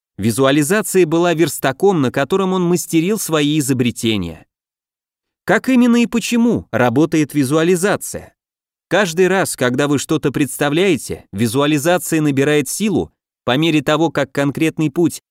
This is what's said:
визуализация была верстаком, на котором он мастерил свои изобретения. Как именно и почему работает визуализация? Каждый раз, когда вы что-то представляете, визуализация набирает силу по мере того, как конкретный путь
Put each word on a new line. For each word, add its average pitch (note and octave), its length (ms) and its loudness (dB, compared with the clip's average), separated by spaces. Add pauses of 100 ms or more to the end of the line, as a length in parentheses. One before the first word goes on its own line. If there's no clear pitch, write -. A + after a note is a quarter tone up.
(180)
визуализация C#3+ 880 2
была E3+ 280 0
верстаком, D#3+ 680 0
на B2+ 100 0
котором F#3 420 -2
он F#3 100 0
мастерил F3 540 0
свои D#3 420 0
изобретения. A2+ 840 -2 (1000)
Как G#3+ 240 0
именно A#3+ 320 4
и A#3 40 2
почему A3+ 680 -2
работает C#3 640 0
визуализация? D#3+ 1000 -2 (540)
Каждый F3+ 380 2
раз, F3+ 280 0
когда B2+ 320 0
вы C#3+ 120 2
что-то D3+ 320 -2
представляете, D3 1000 -2
визуализация C#3+ 880 0
набирает D3 480 2
силу E3+ 460 -2 (320)
по B2 120 0
мере D#3 240 2
того, D#3 300 0
как C#3 200 -2
конкретный D3+ 600 -2
путь E3 400 -2